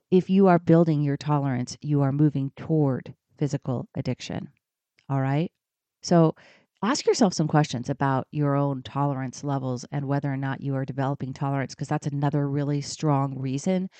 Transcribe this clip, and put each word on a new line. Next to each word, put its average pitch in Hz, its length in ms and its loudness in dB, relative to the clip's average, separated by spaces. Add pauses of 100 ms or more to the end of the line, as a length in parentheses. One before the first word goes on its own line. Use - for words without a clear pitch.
if 180 200 4
you 190 180 6
are 175 120 8
building 165 420 4
your 143 160 0
tolerance, 139 640 -2
you 147 200 0
are 139 100 2
moving 139 440 2
toward 147 580 -2 (240)
physical 135 580 -4
addiction. - 540 -6 (600)
All 135 120 0
right? 139 300 -2 (500)
So 165 340 4 (460)
ask 247 240 -2
yourself 208 280 4
some 156 140 0
questions 151 420 0
about 139 420 -2
your 147 240 0
own 139 260 0
tolerance 131 640 -4
levels 131 480 -4
and 143 160 -4
whether 143 240 -2
or 135 60 -4
not 135 240 -4
you 139 140 -4
are 135 100 -4
developing 135 480 -4
tolerance, 139 420 -4
'cause 143 120 -8
that's 151 200 -4
another 143 420 0
really 143 320 -2
strong 139 560 -2
reason 139 520 -2 (100)